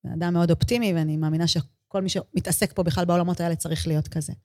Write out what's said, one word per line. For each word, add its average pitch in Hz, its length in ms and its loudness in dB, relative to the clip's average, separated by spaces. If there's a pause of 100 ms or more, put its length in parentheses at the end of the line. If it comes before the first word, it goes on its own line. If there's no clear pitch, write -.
(140)
אדם 175 180 -2
מאוד 170 180 4
אופטימי, 214 440 2
ואני 156 220 0
מאמינה 156 300 0
שכל - 560 -4
מי 190 60 -2
שמתעסק - 640 -2
פה 185 100 -2
בכלל 175 220 0
בעולמות 175 360 2
האלה 170 160 0
צריך - 300 -4
להיות 156 220 0
כזה. 151 240 -6 (120)